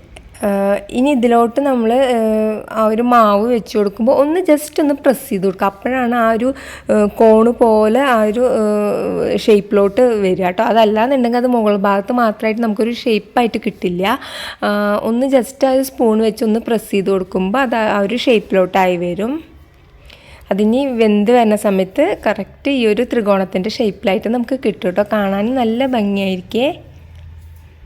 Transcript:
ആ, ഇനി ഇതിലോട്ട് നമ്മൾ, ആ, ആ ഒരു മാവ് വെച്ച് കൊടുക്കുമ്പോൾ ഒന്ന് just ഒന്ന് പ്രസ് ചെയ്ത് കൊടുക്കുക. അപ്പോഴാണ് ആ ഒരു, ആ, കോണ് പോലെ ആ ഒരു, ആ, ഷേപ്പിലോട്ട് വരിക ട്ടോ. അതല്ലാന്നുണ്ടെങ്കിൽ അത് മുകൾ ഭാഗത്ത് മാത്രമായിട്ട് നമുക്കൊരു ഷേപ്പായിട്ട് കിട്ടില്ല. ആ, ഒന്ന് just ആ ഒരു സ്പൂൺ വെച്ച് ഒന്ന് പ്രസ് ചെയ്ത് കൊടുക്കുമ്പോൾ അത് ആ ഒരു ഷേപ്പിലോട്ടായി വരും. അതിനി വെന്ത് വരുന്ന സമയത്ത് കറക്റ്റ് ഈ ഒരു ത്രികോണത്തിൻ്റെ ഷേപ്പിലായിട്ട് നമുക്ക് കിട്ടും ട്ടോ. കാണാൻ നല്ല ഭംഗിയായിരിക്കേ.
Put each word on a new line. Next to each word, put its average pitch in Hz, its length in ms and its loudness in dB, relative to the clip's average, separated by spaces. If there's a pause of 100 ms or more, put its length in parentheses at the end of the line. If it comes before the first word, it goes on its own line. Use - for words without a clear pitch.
(420)
ആ, 214 60 -2 (420)
ഇനി 262 200 0
ഇതിലോട്ട് 233 500 2
നമ്മൾ, 247 320 0
ആ, 254 280 2 (520)
ആ 220 120 0
ഒരു 214 180 0
മാവ് 226 460 4
വെച്ച് 233 300 -2
കൊടുക്കുമ്പോൾ 208 340 0
ഒന്ന് 302 280 2
just 302 400 0
ഒന്ന് 294 140 2
പ്രസ് - 360 -2
ചെയ്ത് 190 140 -4
കൊടുക്കുക. 196 220 -2
അപ്പോഴാണ് 240 480 -2
ആ 226 180 2
ഒരു, 226 160 0 (420)
ആ, 214 160 4
കോണ് 220 440 4
പോലെ 220 500 4
ആ 254 220 2
ഒരു, 214 260 0
ആ, 220 140 0 (760)
ഷേപ്പിലോട്ട് 202 640 2
വരിക 190 500 0
ട്ടോ. 185 120 -2
അതല്ലാന്നുണ്ടെങ്കിൽ 226 760 2
അത് 240 80 -2
മുകൾ 220 300 2
ഭാഗത്ത് 202 360 0
മാത്രമായിട്ട് 220 500 -2
നമുക്കൊരു 220 300 -2
ഷേപ്പായിട്ട് 233 680 -2
കിട്ടില്ല. 185 460 -4 (580)
ആ, 208 60 -2 (340)
ഒന്ന് 240 240 -2
just 262 400 0
ആ 262 40 2
ഒരു 262 120 2
സ്പൂൺ 226 380 0
വെച്ച് 220 240 -2
ഒന്ന് 220 160 0
പ്രസ് 220 300 -4
ചെയ്ത് 196 200 0
കൊടുക്കുമ്പോൾ 190 480 -2
അത് 254 160 0
ആ 214 240 0
ഒരു 202 180 -2
ഷേപ്പിലോട്ടായി 190 800 2
വരും. 180 360 -4 (1160)
അതിനി 220 360 0
വെന്ത് 220 460 2
വരുന്ന 220 240 4
സമയത്ത് 208 600 0 (100)
കറക്റ്റ് 208 440 -4
ഈ 254 160 0
ഒരു 214 160 2
ത്രികോണത്തിൻ്റെ 196 680 -2
ഷേപ്പിലായിട്ട് 202 580 -2
നമുക്ക് 247 360 -2
കിട്ടും 185 260 -2
ട്ടോ. 190 120 -2 (100)
കാണാൻ 208 420 -2
നല്ല 240 320 0
ഭംഗിയായിരിക്കേ. 202 800 -2 (1200)